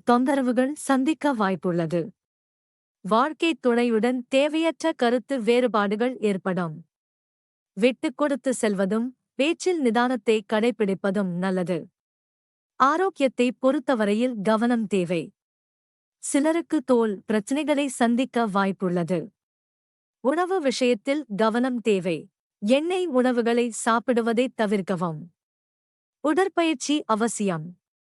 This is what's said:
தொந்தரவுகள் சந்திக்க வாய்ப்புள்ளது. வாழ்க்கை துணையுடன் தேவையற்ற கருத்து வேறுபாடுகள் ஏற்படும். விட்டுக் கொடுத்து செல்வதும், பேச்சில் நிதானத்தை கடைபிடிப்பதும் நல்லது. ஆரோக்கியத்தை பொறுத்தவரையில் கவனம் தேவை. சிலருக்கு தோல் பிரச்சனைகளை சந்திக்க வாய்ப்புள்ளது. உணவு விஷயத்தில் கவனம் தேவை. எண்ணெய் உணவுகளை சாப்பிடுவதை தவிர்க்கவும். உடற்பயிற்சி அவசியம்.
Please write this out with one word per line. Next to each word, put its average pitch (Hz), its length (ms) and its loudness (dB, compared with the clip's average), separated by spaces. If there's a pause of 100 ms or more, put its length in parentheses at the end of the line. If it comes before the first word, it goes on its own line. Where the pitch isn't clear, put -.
தொந்தரவுகள் 254 760 2
சந்திக்க 277 540 0
வாய்ப்புள்ளது. 175 680 0 (1040)
வாழ்க்கை 269 440 0 (100)
துணையுடன் 240 680 2
தேவையற்ற 320 680 0
கருத்து 247 480 0
வேறுபாடுகள் 226 800 0
ஏற்படும். 185 560 -2 (1000)
விட்டுக் 254 400 0
கொடுத்து 285 360 0
செல்வதும், 214 540 -2 (280)
பேச்சில் 330 460 0
நிதானத்தை 240 640 2
கடைபிடிப்பதும் 202 920 -2
நல்லது. 180 420 -2 (1000)
ஆரோக்கியத்தை 277 720 2
பொறுத்தவரையில் 247 920 0
கவனம் 220 460 2
தேவை. 175 360 -2 (1000)
சிலருக்கு 311 600 0
தோல் 226 320 2 (100)
பிரச்சனைகளை 277 680 0
சந்திக்க 240 560 0
வாய்ப்புள்ளது. 185 720 -2 (1040)
உணவு 339 380 0
விஷயத்தில் 262 640 0 (100)
கவனம் 233 460 0
தேவை. 185 360 -2 (440)
எண்ணெய் 330 460 0
உணவுகளை 240 560 0 (120)
சாப்பிடுவதை 233 680 0 (120)
தவிர்க்கவும். 185 600 -2 (1080)
உடற்பயிற்சி 320 720 0 (100)
அவசியம். 208 600 -2 (360)